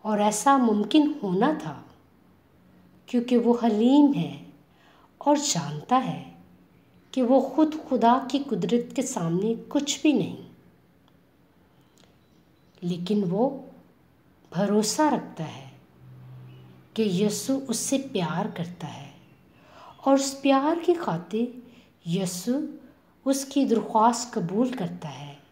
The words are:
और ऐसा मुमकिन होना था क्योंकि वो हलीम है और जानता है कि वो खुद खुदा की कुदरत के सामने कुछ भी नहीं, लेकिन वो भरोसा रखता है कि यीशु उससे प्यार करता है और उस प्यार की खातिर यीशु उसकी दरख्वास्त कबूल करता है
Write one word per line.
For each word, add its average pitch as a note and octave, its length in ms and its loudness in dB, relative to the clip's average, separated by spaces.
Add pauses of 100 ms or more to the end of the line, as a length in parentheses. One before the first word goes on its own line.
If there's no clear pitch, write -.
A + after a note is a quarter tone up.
और G#3 160 0
ऐसा G#3+ 360 4
मुमकिन B3 680 2
होना G#3 300 2
था C#3 320 -10 (1200)
क्योंकि A#3+ 280 2
वो A#3 160 4
हलीम A#3+ 600 4
है - 400 -6 (680)
और D4 160 4
जानता D3+ 600 -2
है D#3+ 220 -2 (960)
कि C4 80 0
वो B3+ 180 6 (160)
खुद D#4 200 2 (140)
खुदा A#3 280 4 (140)
की C#4 80 0
कुदरत A3+ 560 -2
के C4+ 60 0
सामने F#3+ 540 -2
कुछ - 480 -4
भी D4+ 100 4
नहीं, F3+ 320 -2 (2250)
लेकिन F3+ 420 -2
वो G3 260 0 (1000)
भरोसा G#3 580 2
रखता - 340 -4
है C3+ 280 -14 (1200)
कि A3 80 0
यीशु G3+ 500 0 (160)
उससे B3 280 -2
प्यार F3 540 -4
करता - 360 -10
है B2+ 260 -16 (920)
और C4+ 100 6
उस C4+ 180 0
प्यार C#4 460 2
की F4 140 2
खातिर G#3+ 680 -4 (460)
यीशु G3 540 -2 (640)
उसकी C4+ 400 0
दरख्वास्त A3 680 2
कबूल G#3 400 -2
करता E3+ 360 -8
है C#3 280 -16 (140)